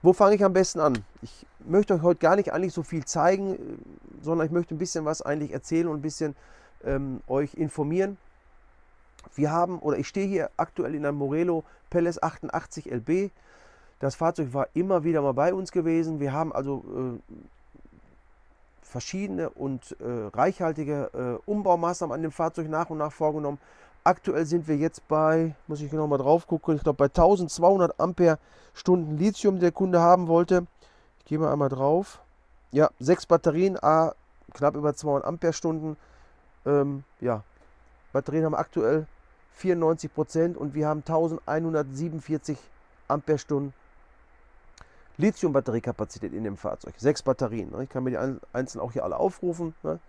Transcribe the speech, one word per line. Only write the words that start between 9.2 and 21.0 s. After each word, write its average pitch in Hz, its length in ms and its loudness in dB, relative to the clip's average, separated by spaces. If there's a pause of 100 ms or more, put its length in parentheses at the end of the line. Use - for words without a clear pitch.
Wir 147 160 0
haben, 175 280 0
oder - 180 -2
ich - 100 -4
stehe 196 200 -2
hier 190 300 -2
aktuell - 360 -4
in 147 120 -4
einem 143 120 -2
Morelo 156 460 -2 (260)
Palace 170 320 0
achtundachtzig - 680 -6
L 127 80 -4
B. 180 300 -2 (680)
Das 139 160 -4
Fahrzeug 160 380 -2
war 135 200 -2
immer 180 300 0
wieder 160 200 0
mal 139 100 0
bei 151 220 2
uns 190 160 -8
gewesen. 165 480 0
Wir 139 140 -2
haben 156 200 -2
also, 139 300 -4 (120)
äh, 123 400 -8 (1500)
verschiedene 185 680 -8
und, - 520 -8
äh, 113 320 -6
reichhaltige, 147 1120 -4